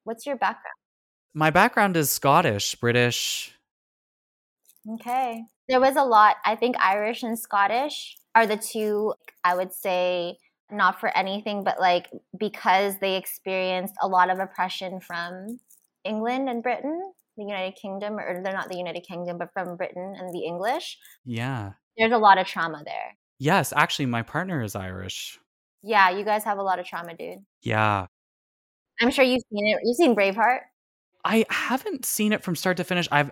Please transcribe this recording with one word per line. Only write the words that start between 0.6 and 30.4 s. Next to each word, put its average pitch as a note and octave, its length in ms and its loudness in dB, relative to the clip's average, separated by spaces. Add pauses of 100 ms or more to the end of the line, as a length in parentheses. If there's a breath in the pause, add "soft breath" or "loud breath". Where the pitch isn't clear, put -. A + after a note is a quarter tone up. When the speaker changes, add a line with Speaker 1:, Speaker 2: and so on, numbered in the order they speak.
Speaker 2:
My D#3 180 2
background G3 440 4
is D3+ 160 2
Scottish, C#3 640 4
British. - 800 0 (1400)
Speaker 1:
Okay. A#3 500 -4 (240)
There B3+ 100 4
was C4+ 160 6
a C#4+ 80 6
lot, G#3+ 400 8
I G#3+ 140 2
think B3 200 0
Irish G#3 460 2
and A3+ 160 -4
Scottish A3 800 -2 (180)
are A3+ 100 8
the G#3 120 0
two, G#3+ 560 -2 (320)
I F3+ 100 4
would F#3 160 -4
say, F3+ 640 -2 (340)
not G3 300 0
for A3+ 80 -2 (100)
anything, G3+ 460 -4
but, F#3+ 160 -2
like, F3 300 2 (280)
because G3 600 0
they G3 180 -2
experienced F#3 880 -4
a G3 80 0
lot F3+ 200 4
of F#3 100 -2
oppression F#3 600 -6
from F#3 640 -10 (420)
England A#3+ 460 -4
and A#3 120 -4
Britain, D#4 520 -6 (240)
the G#3+ 80 -12
United F#3+ 360 -6
Kingdom, G3+ 380 -8
or F3+ 240 -6
they're F#3+ 80 -4
not F#3+ 160 -6
the F#3 80 -10
United F3 320 -8
Kingdom, F3 300 -10
but F3 160 -10
from F3+ 240 -8
Britain F#3 420 -10
and F3+ 140 -10
the F3 120 -6
English. G3+ 520 -6 (260 soft breath)
Speaker 2:
Yeah. A#2 480 -6 (260)
Speaker 1:
There's A3+ 140 2
a A#3+ 60 4
lot G3+ 200 8
of F#3 80 0
trauma E3 400 -6
there. - 300 -10 (240)
Speaker 2:
Yes, D#3 340 2
actually, D3 340 0
my A#2+ 140 -2
partner E3 400 -4
is G#2+ 140 -6
Irish. F#2 640 -10 (420)
Speaker 1:
Yeah, G3 280 6
you G3 160 -2
guys G#3+ 180 0
have G#3 140 -2
a G3 60 -4
lot F#3 160 0
of F3+ 60 -10
trauma, E3+ 300 -10
dude. E3+ 300 -14 (160)
Speaker 2:
Yeah. G#2+ 460 0 (920)
Speaker 1:
I'm A#3 120 2
sure C4+ 120 4
you've B3+ 260 2
seen G#3 160 -4
it. G#3+ 200 2
You've A#3+ 100 2
seen D4 180 6
Braveheart? G#3 460 2 (640)